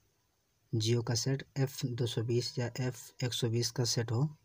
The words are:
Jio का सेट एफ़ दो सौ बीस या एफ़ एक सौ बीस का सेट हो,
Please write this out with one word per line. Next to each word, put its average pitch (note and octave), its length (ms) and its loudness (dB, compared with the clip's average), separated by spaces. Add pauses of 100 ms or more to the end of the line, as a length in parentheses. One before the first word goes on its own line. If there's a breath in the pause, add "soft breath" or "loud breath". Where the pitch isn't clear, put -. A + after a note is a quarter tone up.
(720)
Jio A2+ 340 2
का A#2+ 100 0
सेट C3+ 300 0 (120)
एफ़ C3+ 280 0
दो A#2+ 200 0
सौ A2+ 180 0
बीस A#2+ 340 0
या A#2 120 0 (100)
एफ़ - 440 -4
एक A#2 100 0
सौ A#2+ 160 0
बीस A#2 200 2
का B2 160 0
सेट A2+ 260 0
हो, C3+ 160 4 (160)